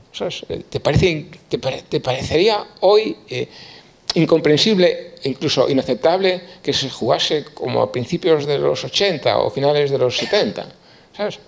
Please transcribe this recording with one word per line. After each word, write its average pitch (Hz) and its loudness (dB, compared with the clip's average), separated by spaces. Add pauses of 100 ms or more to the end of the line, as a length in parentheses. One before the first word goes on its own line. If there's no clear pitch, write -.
(120)
¿Sabes? - -8
Eh, 175 -8
¿te - -8
parece, 156 0 (200)
te 131 -4
pare-, 131 -6
te 156 -2
parecería 147 0 (160)
hoy, 202 4 (120)
eh, 123 -6 (680)
incomprensible, 160 2
incluso 135 0
inaceptable, 170 0 (200)
que 143 -4
se 135 -4
jugase 147 -2
como 120 -4
a 117 0
principios 151 0
de 143 -2
los 143 -2
ochenta 135 0
o - 0
finales 143 0
de 135 0
los 123 0
setenta, 165 -2 (480)
¿sabes? 208 -8